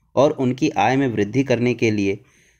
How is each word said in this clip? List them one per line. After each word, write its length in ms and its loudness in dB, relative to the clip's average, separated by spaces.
और 140 4
उनकी 400 -2
आय 260 0
में 120 0
वृद्धि 340 -2
करने 320 0
के 160 0
लिए 300 -2